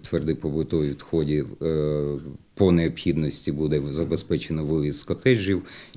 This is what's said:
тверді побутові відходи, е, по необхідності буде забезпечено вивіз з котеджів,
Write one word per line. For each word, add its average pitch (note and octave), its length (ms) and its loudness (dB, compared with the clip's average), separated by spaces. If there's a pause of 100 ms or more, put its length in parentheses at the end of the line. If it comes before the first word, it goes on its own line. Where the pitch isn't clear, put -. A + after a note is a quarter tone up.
тверді D#2+ 320 0
побутові D#2 540 0
відходи, D2+ 560 0 (180)
е, D2+ 420 0 (500)
по F#2+ 180 6
необхідності D#2+ 800 2
буде D2+ 380 2
забезпечено D#2 760 -2
вивіз D2 360 0
з - 40 -8
котеджів, G2 580 2 (340)